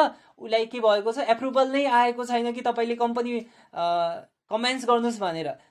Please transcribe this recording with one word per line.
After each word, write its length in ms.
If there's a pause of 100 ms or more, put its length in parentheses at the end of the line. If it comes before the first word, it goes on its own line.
(380)
उसलाई 280
के 140
भएको 320
छ, 60
अप्रुभल 500
नै 160
आएको 400
छैन 280
कि 80
तपाईँले 340
कम्पनी, 460 (340)
अ, 400 (360)
कमेन्स 340
गर्नुहोस् 360
भनेर। 280 (220)